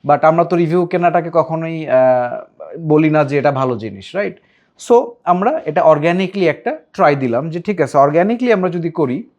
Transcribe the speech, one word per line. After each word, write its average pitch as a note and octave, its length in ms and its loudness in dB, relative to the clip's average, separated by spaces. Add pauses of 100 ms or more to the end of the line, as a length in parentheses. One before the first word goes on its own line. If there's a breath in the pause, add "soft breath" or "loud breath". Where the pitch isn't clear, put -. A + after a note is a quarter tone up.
But C#3+ 200 2
আমরা E3 200 4
তো F3 100 -2
রিভিউ E3+ 300 2
কেনাটাকে F3 480 0
কখনোই, D#3+ 560 -2
আহ, C3 60 2 (840)
বলি D#3 300 2
না D3+ 140 2
যে C#3+ 140 -2
এটা C#3 140 2
ভালো C3 260 -2
জিনিস, G2+ 380 -12
রাইট? F#3+ 200 -6 (540)
So, A#3+ 220 2 (120)
আমরা F#3+ 420 0
এটা D#3 180 -2
organically F3 640 2
একটা A3+ 300 -4 (160)
ট্রাই D#3 220 2
দিলাম C3+ 340 -2
যে E3 100 -8
ঠিক E3+ 220 -4
আছে, C#3+ 160 0
organically G3 560 2
আমরা F#3 160 0
যদি E3+ 200 -4
করি D#3 500 -4